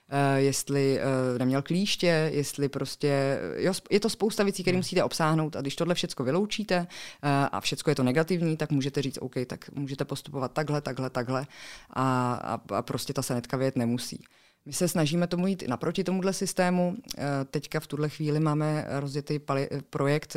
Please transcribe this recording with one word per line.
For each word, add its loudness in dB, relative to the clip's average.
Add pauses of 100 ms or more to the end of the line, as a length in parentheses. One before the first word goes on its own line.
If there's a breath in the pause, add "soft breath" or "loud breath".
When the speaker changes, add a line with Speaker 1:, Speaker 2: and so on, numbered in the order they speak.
Speaker 1:
eh, 4
jestli, 2
eh, 0
neměl 2
klíště, 2
jestli 0
prostě, 0 (180)
jo, 2
sp-, -12
je 4
to 2
spousta 0
věcí, 0
které 2
Speaker 2:
Hmm. 2
Speaker 1:
musíte 2
obsáhnout 2
a -4
když -4
tohle 0
všecko -2
vyloučíte, 0 (460 loud breath)
eh, 4
a -2
všecko 0
je 4
to 2
negativní, 2
tak -4
můžete 2
říct, -4
"OK, -8 (120)
tak -12
můžete -6
postupovat -6
takhle, 0
takhle, -6
takhle" -2 (440 loud breath)
a, 2
a, -4
a 2
prostě -4
ta -2
sanitka -2
vyjet 0
nemusí. -2 (420 soft breath)
My -12
se 0
snažíme 2
tomu 0
jít -2
naproti -2
tomuhle 0
systému. 2 (220)
Eh, -4 (280)
teďka -4
v -10
tuhle -2
chvíli 0
máme 2
rozjetý -4
pali-, -2
eh, -4 (100)
projekt 0